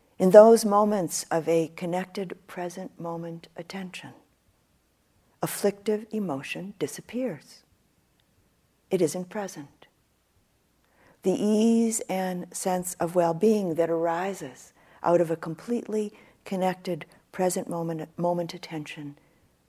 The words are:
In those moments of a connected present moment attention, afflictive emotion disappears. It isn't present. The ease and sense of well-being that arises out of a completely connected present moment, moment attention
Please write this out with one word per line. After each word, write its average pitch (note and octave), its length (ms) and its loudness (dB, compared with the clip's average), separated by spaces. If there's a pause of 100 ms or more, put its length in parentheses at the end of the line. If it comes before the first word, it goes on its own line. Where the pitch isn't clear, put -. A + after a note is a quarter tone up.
(180)
In F#3 140 4
those A3 340 10
moments G#3 640 0
of D#3+ 180 -2
a E3 260 2
connected F3+ 640 -6 (100)
present F3 540 -12
moment E3 560 -10
attention, F3+ 540 -12 (1300)
afflictive G#3 680 -2
emotion F3 680 -6
disappears. F3+ 840 -8 (1300)
It F#3+ 100 2
isn't F3+ 300 -2
present. F3+ 560 -12 (1400)
The F#3+ 100 2
ease A3+ 680 2
and F#3 540 -4
sense F#3 460 -4
of F3 140 -2
well-being F3 640 2
that E3 120 2
arises E3+ 840 -4 (280)
out F3 200 4
of D#3+ 80 -2
a E3 60 -2
completely G#3 760 -6 (320)
connected F3+ 600 -4 (260)
present F#3 380 -2
moment, E3 360 -6 (120)
moment F3 340 -2
attention D3+ 640 -12 (520)